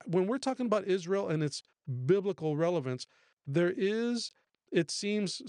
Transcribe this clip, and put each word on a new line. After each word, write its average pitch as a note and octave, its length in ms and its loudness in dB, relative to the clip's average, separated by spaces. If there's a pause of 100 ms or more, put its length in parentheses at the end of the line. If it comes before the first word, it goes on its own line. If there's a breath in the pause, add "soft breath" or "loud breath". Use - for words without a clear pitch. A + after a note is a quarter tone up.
when F#3 200 2
we're B3 120 0
talking B3+ 280 -2
about G3+ 200 2
Israel F#3+ 420 0
and D#3 140 0
its D3 200 -4 (420)
biblical D#3 520 2
relevance, D3+ 500 0 (400)
there F3 280 2
is, A3+ 580 0 (380)
it E3+ 200 2
seems, G3+ 580 -2